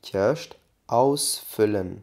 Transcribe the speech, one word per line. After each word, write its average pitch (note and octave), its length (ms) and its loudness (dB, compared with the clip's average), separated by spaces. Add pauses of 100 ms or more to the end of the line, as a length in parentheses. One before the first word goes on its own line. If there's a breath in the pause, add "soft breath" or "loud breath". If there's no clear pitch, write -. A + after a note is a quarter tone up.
që G2 200 -2 (100)
është - 240 -10 (380)
ausfüllen. G#2+ 960 0 (120)